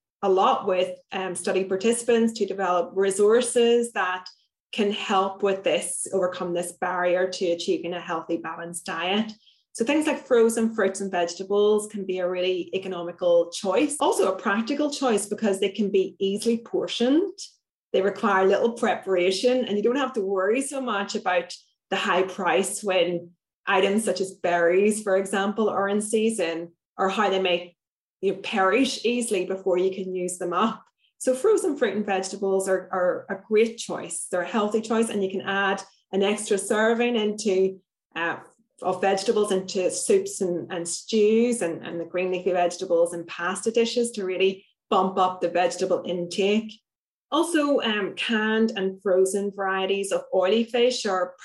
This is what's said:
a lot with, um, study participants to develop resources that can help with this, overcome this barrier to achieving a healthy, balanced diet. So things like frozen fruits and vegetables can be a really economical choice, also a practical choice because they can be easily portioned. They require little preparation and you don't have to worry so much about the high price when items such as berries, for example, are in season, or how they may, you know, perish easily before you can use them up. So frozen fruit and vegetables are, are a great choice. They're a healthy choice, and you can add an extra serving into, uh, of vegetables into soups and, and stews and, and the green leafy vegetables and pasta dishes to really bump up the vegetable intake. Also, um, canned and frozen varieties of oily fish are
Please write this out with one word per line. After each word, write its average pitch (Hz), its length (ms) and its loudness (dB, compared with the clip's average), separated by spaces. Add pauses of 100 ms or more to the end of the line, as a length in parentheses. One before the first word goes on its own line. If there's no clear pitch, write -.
(220)
a 202 80 2
lot 202 380 4
with, 185 300 0 (140)
um, 190 220 -6
study 190 300 -2
participants 226 680 2
to 202 120 -2
develop 190 480 0
resources 233 1000 4
that 185 340 -4 (440)
can 202 200 0
help 202 520 -2
with 196 200 0
this, 175 500 -2
overcome 180 400 -2
this 175 200 -4
barrier 180 560 0
to 190 180 -4
achieving 170 460 -2
a 175 60 -6
healthy, 170 380 -6
balanced 170 480 -8
diet. 185 460 -2 (420)
So 226 120 -2
things 302 200 2
like 285 220 -2
frozen 226 460 4
fruits 208 280 -2
and 196 100 -6
vegetables 202 760 0
can 196 180 -8
be 185 140 -4
a 180 100 0
really 180 440 -2
economical 175 760 0
choice, 233 480 0
also 285 340 2
a - 60 -8
practical 277 500 0
choice 233 360 0
because 208 340 -2
they 202 100 0
can 202 220 -2
be 190 280 2
easily 208 380 0
portioned. 233 800 0 (560)
They 190 80 4
require 196 440 2
little 233 280 4
preparation 190 920 2
and 208 120 -2
you 208 60 -2
don't 240 140 2
have 262 160 -2
to 226 80 -2
worry 196 400 0
so 277 200 -6
much 202 340 -4
about 180 380 -2 (360)
the 190 80 -2
high 190 260 2
price 190 600 -2
when 175 480 0 (340)
items 196 400 2
such 196 160 0
as 190 120 -6
berries, 180 680 2
for 190 140 2
example, 202 520 0
are 196 200 0
in 208 120 0
season, 202 680 -2 (260)
or 190 120 0
how 202 200 0
they 190 120 0
may, 180 340 -2 (460)
you 190 120 0
know, 190 60 -10
perish 208 680 0
easily 226 400 0
before 190 320 0
you 190 160 2
can 185 220 -6
use 180 220 -6
them 175 160 -6
up. 190 300 -2 (340)
So 254 180 0
frozen 381 420 2
fruit 208 180 0
and 208 100 -2
vegetables 190 600 -2
are, 185 240 0
are 180 380 -2
a 196 180 -6
great 220 300 2
choice. - 540 -10
They're 180 100 -2
a 175 60 -4
healthy 214 340 0
choice, 226 280 0
and 202 140 -2
you 190 60 -2
can 190 120 -6
add 196 420 -2 (280)
an 196 120 2
extra 208 340 0
serving 226 580 2
into, 196 640 0 (360)
uh, 165 220 -4 (440)
of 185 200 -2
vegetables 202 500 2
into 185 400 0
soups - 500 0
and, 175 320 -2
and 170 140 -6
stews 220 720 2
and, 165 240 -4
and 170 140 -8
the 165 60 -6
green 180 260 -2
leafy 185 200 -2
vegetables 175 600 2
and 170 140 -10
pasta 185 420 -4
dishes 233 420 0
to 202 140 -6
really 190 400 0 (240)
bump 190 300 2
up 185 220 2
the 170 80 0
vegetable 180 580 0
intake. 190 680 -2 (580)
Also, 294 500 2
um, 208 340 -2
canned 220 600 0
and 190 280 -4
frozen 196 520 2
varieties 190 560 -2
of 170 120 -2 (100)
oily 190 300 4
fish 240 420 0
are 185 400 -2